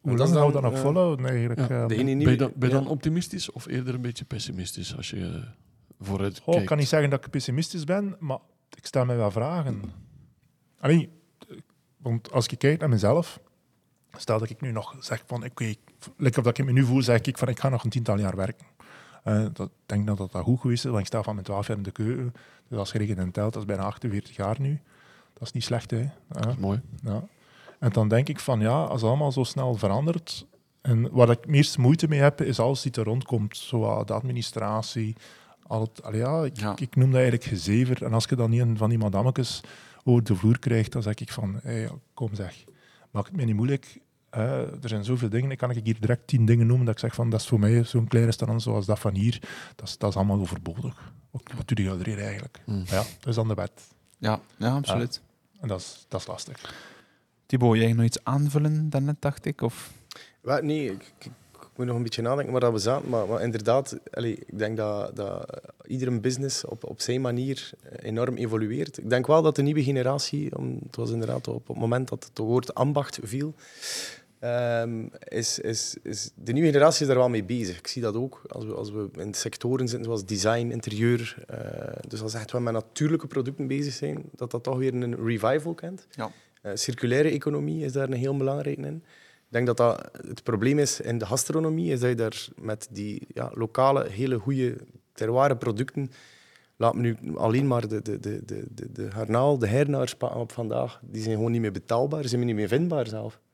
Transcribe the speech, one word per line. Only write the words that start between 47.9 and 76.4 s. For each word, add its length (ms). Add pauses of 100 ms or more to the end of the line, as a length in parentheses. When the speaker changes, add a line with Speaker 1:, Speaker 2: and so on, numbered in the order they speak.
Speaker 1:
klein 160
restaurant 380
zoals 240
dat 120
van 160
hier, 280 (340)
dat 120
is, 100
dat 120
is 60
allemaal 240
overbodig. 720 (180)
Wat, 120 (140)
wat 120
doe 160
je 60
er 160
hier 160
eigenlijk? 420
Speaker 3:
Hmm. 120
Speaker 1:
Maar 180
ja, 80 (180)
dat 80
is 60
dan 140
de 60
wet. 180 (460)
Speaker 4:
Ja, 220 (160)
ja, 180
absoluut. 460 (320)
Speaker 1:
Ja. 80
En 80
dat 120
is, 280
dat 120
is 60
lastig. 480 (720)
Speaker 4:
Thibaut, 300
jij 160
nog 120
iets 200
aanvullen 680
daarnet, 280
dacht 260
ik? 160
Of? 320 (480)
Speaker 2:
Wel, 220
nee, 300
ik, 260
ik, 60 (280)
ik 240
moet 100
nog 100
een 60
beetje 200
nadenken 300
waar 80
dat 120
we 60
zaten, 300
maar, 180
maar 160
inderdaad, 560 (120)
allee, 240
ik 240
denk 180
dat, 400
dat 440 (260)
iedere 340
business 440
op, 200
op 160
zijn 200
manier, 500 (120)
eh, 260
enorm 280
evolueert. 640
Ik 120
denk 160
wel 160
dat 140
de 60
nieuwe 200
generatie, 760
om, 280
het 100
was 140
inderdaad 380
op, 60
op 140
het 80
moment 320
dat 200
het 100
woord 360
ambacht 480
viel, 320 (840)
ehm, 680 (220)
is, 300
is, 440
is, 320
de 180